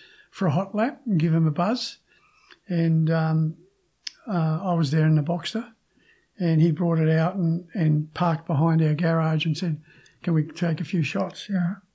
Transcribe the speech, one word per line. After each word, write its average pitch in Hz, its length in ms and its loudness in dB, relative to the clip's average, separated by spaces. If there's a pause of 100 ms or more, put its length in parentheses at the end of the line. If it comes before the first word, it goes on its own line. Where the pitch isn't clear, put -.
(300)
for - 160 -4
a 160 60 2
hot 185 220 -2
lap 233 300 -2
and 190 160 0
give 160 120 2
them 165 140 4
a 156 40 2
buzz. 190 480 -2 (680)
And, 165 440 2
um, 160 460 0 (680)
uh, 165 360 0
I 190 120 -2
was 160 160 0
there 156 160 2
in 156 100 4
the 151 60 2
Boxster, 175 480 -6 (680)
and 165 240 2
he 165 80 6
brought 165 280 0
it 160 120 2
out 160 240 2
and, 175 400 -2
and 156 400 0
parked 165 320 -2
behind 160 360 2
our 151 120 2
garage 160 500 0
and 160 140 -2
said, 160 240 -4 (400)
"Can 175 100 -2
we 160 120 2
take 160 360 -4
a 175 40 -4
few 170 180 -2
shots?" 180 480 -6
Yeah. 185 240 -2 (200)